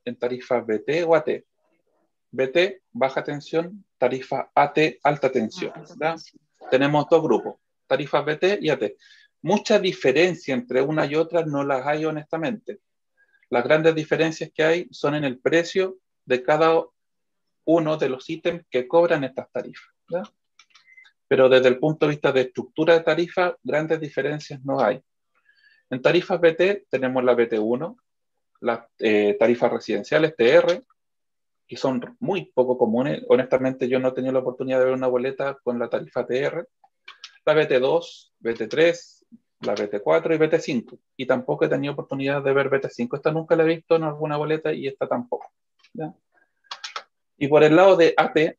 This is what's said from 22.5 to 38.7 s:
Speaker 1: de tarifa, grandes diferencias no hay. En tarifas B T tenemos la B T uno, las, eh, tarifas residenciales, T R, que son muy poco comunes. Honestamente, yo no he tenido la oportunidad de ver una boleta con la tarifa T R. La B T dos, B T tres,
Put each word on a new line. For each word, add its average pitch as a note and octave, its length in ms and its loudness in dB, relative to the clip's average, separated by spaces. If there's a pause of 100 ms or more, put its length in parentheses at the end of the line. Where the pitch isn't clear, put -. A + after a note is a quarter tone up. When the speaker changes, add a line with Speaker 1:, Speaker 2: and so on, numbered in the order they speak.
Speaker 1:
de E3 100 4
tarifa, E3+ 600 -2
grandes D#3 360 -2
diferencias D3 640 -8
no C3+ 180 -4
hay. G#2 200 0 (880)
En B2+ 120 -6
tarifas E3+ 400 2
B E3 120 6
T F#3+ 360 0
tenemos B2+ 340 -2
la B2 120 4
B A#2 120 2
T A#2 100 -2
uno, B2 400 -4 (640)
las, A#2 220 -6 (180)
eh, G#2 400 2
tarifas A#2+ 320 2
residenciales, A#2 640 -2
T A#2 140 2
R, F3 340 4 (840)
que A#2+ 100 -16
son B2+ 420 -4
muy E3+ 260 -6
poco B2+ 320 0
comunes. B2 500 -2
Honestamente, C3 600 0
yo B2+ 120 0
no C3 100 0
he B2+ 40 -10
tenido C3 200 -4
la C3 60 2
oportunidad C3 400 -4
de B2+ 60 4
ver B2+ 80 0
una C3 140 -2
boleta C3+ 560 -4
con A#2+ 140 -4
la A#2+ 120 -6
tarifa B2 360 -6
T B2 140 -2
R. C#3+ 260 -6 (800)
La D3+ 80 2
B D3+ 120 4
T C3 140 2
dos, D3+ 600 -2
B A#2 140 -4
T A2+ 140 -6
tres, E3 580 0 (340)